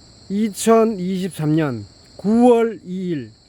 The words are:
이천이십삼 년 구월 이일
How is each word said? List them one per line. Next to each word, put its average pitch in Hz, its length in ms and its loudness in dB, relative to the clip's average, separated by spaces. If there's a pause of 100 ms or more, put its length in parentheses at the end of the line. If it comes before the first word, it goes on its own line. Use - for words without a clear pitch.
(280)
이천이십삼 196 1300 0
년 131 320 -2 (300)
구월 233 680 2
이일 175 460 -6 (180)